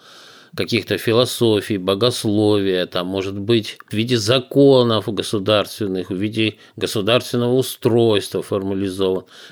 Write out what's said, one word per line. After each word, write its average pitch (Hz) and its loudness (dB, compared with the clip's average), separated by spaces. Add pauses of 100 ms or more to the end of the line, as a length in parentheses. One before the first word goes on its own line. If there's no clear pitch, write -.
(560)
каких-то 101 -2
философий, 113 0
богословия, 101 0
там, 90 -6
может 98 -6
быть, 104 -2 (120)
в - -10
виде 117 0
законов 123 4
государственных, 95 -2
в 101 -4
виде 107 -2 (180)
государственного 120 0
устройства 113 0
формализован. 95 -2 (280)